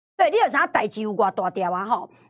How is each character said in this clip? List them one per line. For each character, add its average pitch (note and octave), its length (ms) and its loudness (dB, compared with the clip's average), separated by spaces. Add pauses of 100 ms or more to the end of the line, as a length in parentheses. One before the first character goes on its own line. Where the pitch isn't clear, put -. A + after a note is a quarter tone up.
(160)
对， D#4+ 140 4
你 F#4+ 60 2
有 G#4+ 120 4
啥 C#4+ 160 0
代 - 220 0
志 G#3 160 -8
有 G#3+ 100 -4
偌 G3 160 2
大 F#3 220 -2
条 F3+ 220 -2
啊？ F#3 140 -4
吼， C#4+ 220 -2 (220)